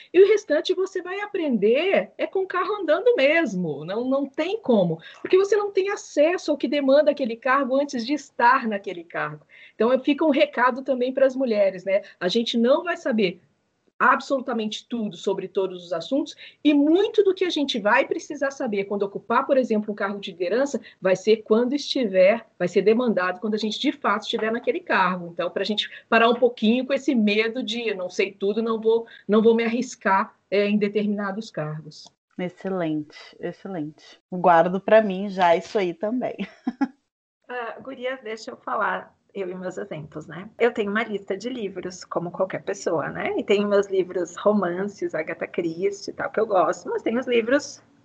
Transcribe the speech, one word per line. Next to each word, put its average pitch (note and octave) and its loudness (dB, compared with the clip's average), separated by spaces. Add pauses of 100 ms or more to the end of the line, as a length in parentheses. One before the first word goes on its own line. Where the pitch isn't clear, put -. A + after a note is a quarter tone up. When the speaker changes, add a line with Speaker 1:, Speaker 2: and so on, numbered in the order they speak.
(120)
Speaker 1:
e F4+ 8
o G4+ 10
restante F#4+ 2
você F#4 -4
vai F4+ -6
aprender C#4+ 0
é C4+ -2
com F#4+ -4
o F#4+ -2
carro F4+ -2
andando F4+ 2
mesmo, G3+ 0
não, G#3+ -6
não C4+ 0
tem E4 -4
como, F3+ 2 (220)
porque - 2
você G4+ 4
não G#4 0
tem G4 0
acesso E4+ 0
ao D4 0
que D4+ -4
demanda C#4+ 4
aquele B3+ -4
cargo C4 0
antes C4+ -2
de C4 -4
estar B3+ 2
naquele G3 -6
cargo. D3+ -8 (300)
Então, A3+ 2
eu, C4 4
fica C#4+ 0
um D#4 6
recado C4 2
também C4 -2
para C4+ 4
as B3+ 0
mulheres, G#3 0
né? F#3+ 0 (180)
A F3 -2
gente A#3 0
não C4 4
vai E4+ -4
saber G#3+ -2 (580)
absolutamente A#3+ -2
tudo G#3 -6
sobre F#3 -4
todos F3+ -6
os F3 -8
assuntos, C4 -4 (260)
e D4 4
muito F#4 4
do F#4+ 4
que F#4 -2
a F4 -2
gente C#4 -2
vai G#3+ 4
precisar C#4+ -4
saber G#3 -4
quando G3+ -4
ocupar, A#3 0
por D4 2
exemplo, G#3+ 0
um - -6
cargo G3+ -4
de G3 -12
liderança, G3+ -2 (200)
vai F#3 4
ser G#3+ 4
quando A#3+ 2
estiver, A3 2 (140)
vai F3+ 0
ser F#3+ 2
demandado G3+ 2
quando G#3 -4
a G#3+ -2
gente, G#3 -4
de D4 0
fato, G#3+ -2
estiver A3 -2
naquele A#3+ -4
cargo. F3+ 0
Então, E3+ -4
pra G3 -4
gente G#3 -4 (200)
parar A3+ 6
um A#3+ 4
pouquinho A#3+ 2
com C#4 -2
esse C4+ 0
medo A3 2
de A3+ -6
"eu G3+ -2
não F3+ -8
sei G3 -2
tudo, G#3 -2
não A3+ -2
vou, A3+ 2 (180)
não G#3+ 4
vou A3+ 6
me A#3 0
arriscar, A3 -2 (160)
é, G3+ 2
em G#3 2
determinados G#3 -2
cargos". D3+ -10 (320)
Speaker 2:
Excelente, F3 -6 (240)
excelente. E3 -10 (100)
Guardo F3+ 4
pra A3 6
mim G3 -4
já F3+ 4
isso F3 -4
aí F3+ 0
também. A3 -4 (300)
<laughs> - -6 (500)
Speaker 3:
Ah, A#3+ -10
gurias, B3+ -10
deixa A3 -12
eu A#3 -16
falar, F#3+ -6 (200)
eu F#3+ -6
e F#3 -10
meus F#3 -10
exemplos, D#3 -12
né? F#3 -14
Eu A#3 2
tenho G#3 -4
uma G#3+ -2
lista G3 -6
de A3+ -8
livros, F#3 -8
como E3+ -6
qualquer F#3+ -4
pessoa, E3+ -4
né? F3+ -6
E C4 -4
tenho G#3 2
meus G3+ 2
livros F3+ -4
romances, F#3+ 0
Agatha E3 -6
Christie F3 -4
e - -20
tal, - -6
que - -2
eu D3+ 0
gosto, E3+ 0
mas A4 -4
tenho A#3 -2
os C4 -6
livros A#3+ -2 (220)